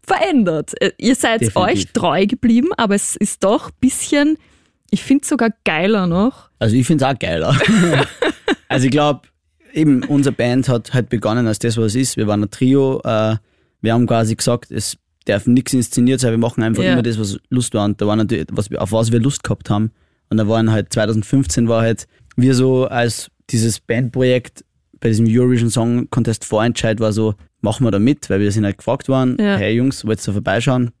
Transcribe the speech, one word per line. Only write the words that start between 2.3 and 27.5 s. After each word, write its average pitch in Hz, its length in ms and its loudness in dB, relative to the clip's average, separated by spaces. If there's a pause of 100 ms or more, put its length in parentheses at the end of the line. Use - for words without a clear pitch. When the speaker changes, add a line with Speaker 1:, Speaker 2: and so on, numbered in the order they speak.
Speaker 1:
aber 202 180 0
es - 220 -2
ist - 280 -4
doch 220 240 0
ein - 120 -20
bisschen, 294 560 0 (540)
ich 202 120 -2
find's - 260 0
sogar 233 220 0 (140)
geiler 185 420 0
noch. 190 520 0
Speaker 2:
Also 113 180 2
ich 131 100 2
find's 151 160 2
auch 135 160 0
geiler. 85 380 0
<laughs> 196 500 2 (640)
Also 131 180 0
ich 131 40 2
glaub, 147 380 0 (440)
eben, 147 320 2
unsere 139 300 2
Band 120 340 0
hat 120 260 -2
halt 123 140 0
begonnen 113 380 0
als 107 140 -2
das, 117 160 -2
was 113 120 2
es 101 60 -2
ist. 131 220 -2
Wir 107 100 0
waren 104 160 0
ein 104 80 -4
Trio, 135 540 2
äh, 110 320 0 (460)
wir 110 100 0
haben 120 140 2
quasi 113 280 0
gesagt, - 380 -2
es - 240 -8 (300)
darf 101 200 0
nichts 123 280 2
inszeniert 127 460 0
sein, 120 120 0
wir 113 60 0
machen 117 260 -2
einfach 110 180 0
Speaker 1:
Ja. 185 120 2
Speaker 2:
immer - 80 0
das, 113 160 -2
was 101 200 -6 (120)
Lust 127 240 -2
war. 104 100 0
Und 101 160 -2
da 104 60 0
war 104 100 2
natürlich, 104 340 -2
was 104 200 -4
wir, - 120 -4
auf 90 80 -4
was 113 220 0
wir 120 80 2
Lust 139 240 -2
gehabt - 260 -6
haben. 110 220 -2 (380)
Und 110 80 0
da 107 100 0
waren 113 240 2
halt, 104 200 -2
zweitausendfünfzehn 113 760 0
war 113 140 2
halt, 113 240 -2 (300)
wir 127 180 4
so 131 320 2
als 120 440 -4 (200)
dieses 113 280 0
Bandprojekt 127 840 -2 (340)
bei 120 100 -2
diesem 113 200 2
Eurovision 120 420 2
Song 120 400 -2
Contest 113 340 -2
Vorentscheid 110 540 -2
war 110 140 0
so, 107 220 0 (260)